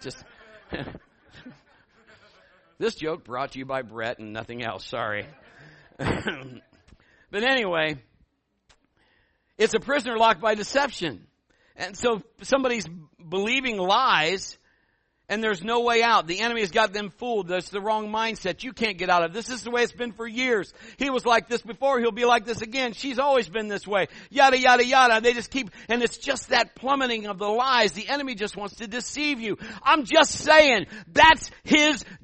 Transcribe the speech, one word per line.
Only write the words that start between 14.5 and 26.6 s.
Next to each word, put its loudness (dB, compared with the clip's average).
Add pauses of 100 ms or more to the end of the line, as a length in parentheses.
and -4
there's -2
no 0
way 2
out. 4
The -4
enemy -2
has -2
got 2
them -6
fooled. -6
That's -4
the -8
wrong -2
mindset. -4
You -10
can't -2
get 0
out 6
of -2
this. -8
This -8
is -14
the -10
way 0
it's 0
been -8
for -12
years. -2 (240)
He -2
was -2
like 2
this -2
before. -2
He'll 2
be -2
like 4
this -6
again. -4
She's -6
always 2
been -6
this -8
way. 0 (240)
Yada, 6
yada, 6
yada. 6
They 4
just -8
keep, -4 (220)
and 0
it's -2
just -4
that 0